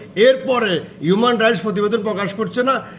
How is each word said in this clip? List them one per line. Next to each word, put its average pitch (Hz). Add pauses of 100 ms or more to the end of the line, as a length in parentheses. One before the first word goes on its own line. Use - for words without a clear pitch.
(140)
এরপরে 226 (220)
হিউম্যান 220
রাইটস 226
প্রতিবেদন 208
প্রকাশ 196
করছে 220
না, 262 (240)